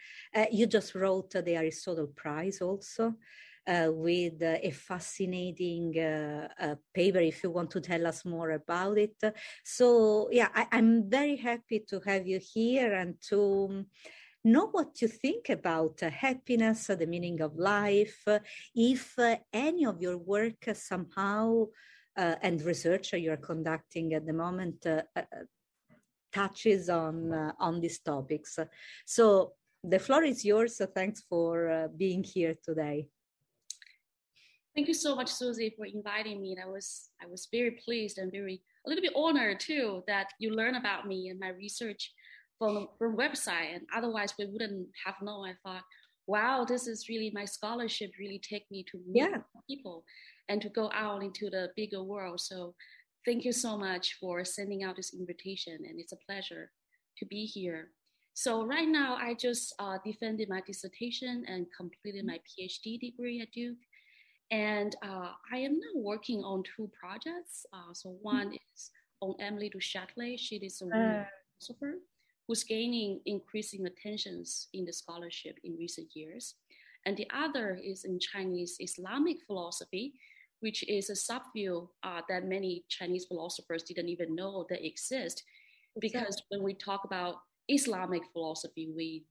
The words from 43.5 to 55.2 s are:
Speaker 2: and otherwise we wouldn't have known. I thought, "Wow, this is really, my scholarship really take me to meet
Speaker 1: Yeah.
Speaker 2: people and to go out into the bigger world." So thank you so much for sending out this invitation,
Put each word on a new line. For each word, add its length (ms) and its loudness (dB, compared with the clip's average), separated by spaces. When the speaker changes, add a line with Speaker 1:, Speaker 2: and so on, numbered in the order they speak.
Speaker 2:
and 80 -10
otherwise 440 -2
we 80 -4
wouldn't 400 -6
have 160 -6
known. 280 -8
I 60 -10
thought, 180 -10
"Wow, 360 4
this 220 0
is 220 -8
really, 260 -4
my 100 -6
scholarship 720 -6
really 220 -8
take 320 -10
me 220 -10
to 60 -12
meet 200 4
Speaker 1:
Yeah. 140 -4
Speaker 2:
people 360 -12
and 140 0
to 60 -6
go 260 -2
out 300 -2
into 260 -6
the 240 -4
bigger 300 -6
world." 360 -6
So 360 -8
thank 180 2
you 60 2
so 260 0
much 440 -2
for 240 -4
sending 400 -4
out 100 -4
this 180 -8
invitation, 720 -10